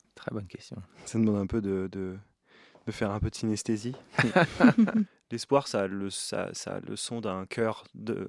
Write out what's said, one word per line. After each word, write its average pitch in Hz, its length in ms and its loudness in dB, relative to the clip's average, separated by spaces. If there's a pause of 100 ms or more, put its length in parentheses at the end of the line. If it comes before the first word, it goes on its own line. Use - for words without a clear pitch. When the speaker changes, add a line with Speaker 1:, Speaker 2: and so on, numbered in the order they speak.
(160)
Speaker 1:
Très - 160 -8
bonne 101 160 -8
question. - 280 -16 (300)
Speaker 2:
Ça 110 120 -2
demande 107 180 4
un 101 100 0
peu 110 160 0
de, 95 280 -2
de, 95 280 -8 (680)
de 110 60 -4
faire 107 180 -2
un 101 100 -2
peu 113 100 0
de - 40 -6
synesthésie. 113 600 -2 (220)
Speaker 1:
<laughs> 196 1000 4 (140)
Speaker 2:
L'espoir, 139 360 2
ça 101 180 0
a - 20 2
le, 98 240 -4
ça, - 420 -6
ça - 220 -10
a - 60 -8
le - 140 -10
son 117 280 -6
d'un 95 240 -4
chœur 110 380 -2 (100)
de, 107 340 -6